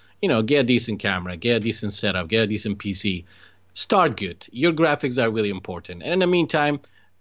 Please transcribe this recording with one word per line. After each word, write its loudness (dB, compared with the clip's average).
you 2
know, 4
get 4
a 4
decent 0
camera, -2
get 2
a 2
decent -4
setup, -2
get 2
a -4
decent -4
P -4
C. -4
Start 2
good. -10
Your 0
graphics 2
are 2
really 0
important. -10
And -4
in 0
the 2
meantime, 2